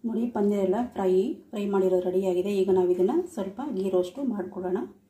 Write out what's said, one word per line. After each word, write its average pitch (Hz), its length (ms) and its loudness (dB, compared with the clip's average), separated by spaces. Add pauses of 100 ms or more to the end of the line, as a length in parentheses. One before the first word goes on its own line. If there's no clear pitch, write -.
ನೋಡಿ, 226 160 -2 (140)
ಪನ್ನೀರ್ 202 300 2
ಎಲ್ಲ 196 120 2 (160)
ಫ್ರೈ, 190 180 0 (380)
ಫ್ರೈ 208 220 -4
ಮಾಡಿರೋದು 185 360 2
ರೆಡಿಯಾಗಿದೆ. 185 520 0
ಈಗ 190 160 2
ನಾವು 180 180 4
ಇದನ್ನು 190 220 2 (180)
ಸ್ವಲ್ಪ 196 260 -6 (180)
ghee 190 60 -2 (120)
roast 180 240 0 (140)
ಮಾಡ್ಕೊಳ್ಳೋಣ. 180 440 -4 (320)